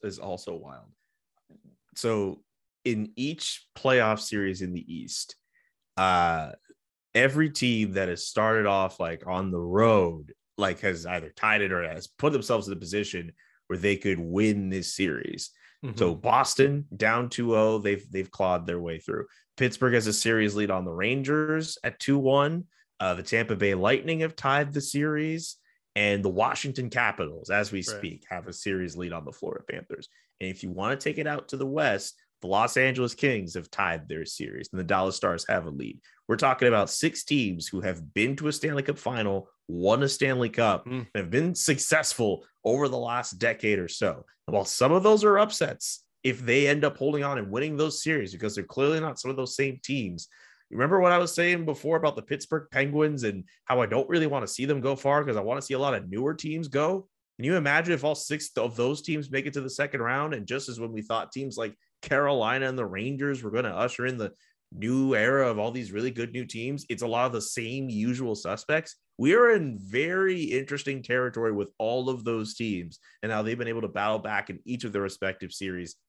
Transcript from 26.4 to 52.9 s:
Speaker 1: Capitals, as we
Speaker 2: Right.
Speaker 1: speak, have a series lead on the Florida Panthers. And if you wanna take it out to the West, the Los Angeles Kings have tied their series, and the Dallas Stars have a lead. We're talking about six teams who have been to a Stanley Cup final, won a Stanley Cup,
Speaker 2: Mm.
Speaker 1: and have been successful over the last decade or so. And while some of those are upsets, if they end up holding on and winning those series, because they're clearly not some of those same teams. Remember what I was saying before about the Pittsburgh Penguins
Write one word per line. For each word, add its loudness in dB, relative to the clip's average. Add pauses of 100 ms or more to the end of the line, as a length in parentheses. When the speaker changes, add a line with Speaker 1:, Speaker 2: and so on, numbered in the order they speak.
Speaker 1:
Capitals, -2
as 0
we -4
Speaker 2:
Right. -4
Speaker 1:
speak, -8
have -10
a -10
series -4
lead -6
on -10
the -12
Florida -10
Panthers. -12 (320)
And -6
if -10
you -6
wanna -2
take -4
it -4
out -6
to -8
the -4
West, -2 (220)
the -8
Los 4
Angeles 2
Kings 0
have -8
tied -2
their -6
series, -10
and -6
the -2
Dallas 2
Stars -2
have 0
a -8
lead. -8 (280)
We're 2
talking 4
about 4
six -2
teams 0
who -6
have -6
been 2
to -4
a -2
Stanley -2
Cup -2
final, -2 (200)
won 2
a 2
Stanley 0
Cup, 2
Speaker 2:
Mm. -6
Speaker 1:
and -10
have -2
been 2
successful 0 (160)
over 2
the -2
last -4
decade 0
or -2
so. -2 (220)
And 0
while 2
some 4
of 4
those 8
are 6
upsets, 0 (200)
if 0
they 4
end 4
up 0
holding 0
on -2
and -6
winning -2
those 0
series, 0
because -4
they're -4
clearly 2
not -6
some -6
of -4
those -4
same -2
teams. -4 (400)
Remember 2
what 6
I 6
was 2
saying 2
before -2
about 2
the -8
Pittsburgh -4
Penguins 2